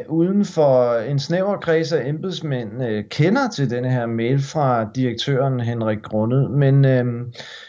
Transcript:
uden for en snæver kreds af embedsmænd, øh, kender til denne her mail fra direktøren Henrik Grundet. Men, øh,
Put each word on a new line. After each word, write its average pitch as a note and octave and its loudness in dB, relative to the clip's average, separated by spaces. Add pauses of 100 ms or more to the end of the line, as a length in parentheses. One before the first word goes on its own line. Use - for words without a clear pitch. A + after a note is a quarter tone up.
uden F#3 2
for C3 4
en C3+ -2
snæver F#3 0
kreds D#3+ 0
af C3 0
embedsmænd, C#3+ -6
øh, G#2+ -2
kender G3 2
til C3 -2
denne B2 -2
her B2 0
mail A#2 0
fra B2+ 0
direktøren B2+ 0
Henrik A2+ -2
Grundet. A#2 0
Men, C#3 4
øh, B2+ 4 (640)